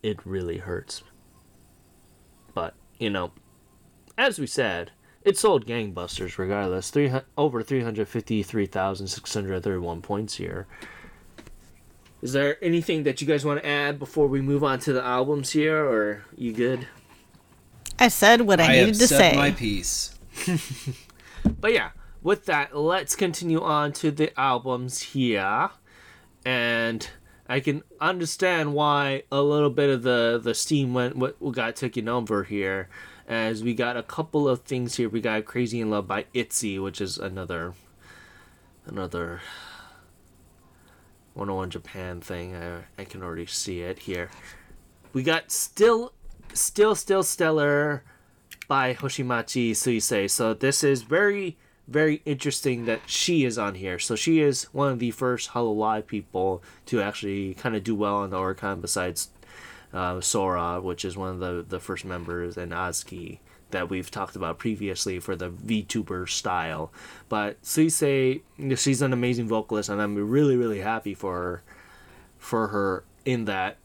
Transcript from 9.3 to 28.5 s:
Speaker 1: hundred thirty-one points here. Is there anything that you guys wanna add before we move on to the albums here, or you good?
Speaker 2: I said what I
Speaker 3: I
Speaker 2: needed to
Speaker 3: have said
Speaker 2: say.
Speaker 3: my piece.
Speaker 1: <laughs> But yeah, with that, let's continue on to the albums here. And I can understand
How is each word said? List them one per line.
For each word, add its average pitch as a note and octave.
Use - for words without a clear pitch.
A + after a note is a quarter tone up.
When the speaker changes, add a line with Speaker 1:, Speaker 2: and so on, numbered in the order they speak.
Speaker 1:
hundred F#2+
thirty-one F2
points G#2
here. F#2
Is B2
there C#3+
anything E3+
that C#3
you C#3+
guys D3
wanna D3
add C#3+
before C#3+
we C3
move C#3
on C3+
to D3
the B2+
albums C3
here, D#3
or G#2+
you A#2
good? B2
Speaker 2:
I A#3+
said A#3
what G3+
I E3
Speaker 3:
I D#3+
Speaker 2:
needed G#3
to G#3
Speaker 3:
have A#3+
said F3+
Speaker 2:
say. C#3
Speaker 3:
my C#3+
piece. -
Speaker 1:
<laughs> F3+
But A3
yeah, A#2+
with G3+
that, D3
let's D#3
continue E3+
on D3
to D#3
the D3+
albums B2+
here. A#2
And A#2
I C3+
can C#3+
understand E3